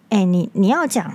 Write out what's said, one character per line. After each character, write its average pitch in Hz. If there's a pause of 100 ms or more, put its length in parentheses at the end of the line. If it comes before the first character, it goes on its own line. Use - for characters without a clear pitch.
哎， 202
你， 180
你 196
要 320
讲 -